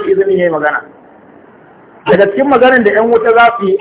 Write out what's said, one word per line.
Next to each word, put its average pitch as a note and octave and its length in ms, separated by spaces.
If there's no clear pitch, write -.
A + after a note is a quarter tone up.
shi - 80
izinin F#3+ 260
ya F3+ 80
yi E3+ 40
magana. D3+ 300
Daga G3 200
cikin C#4+ 220
maganar B3+ 360
da G3+ 60
ƴan A3+ 200
wuta A3+ 220
za A#3 260
su G3 80
yi, F#3+ 140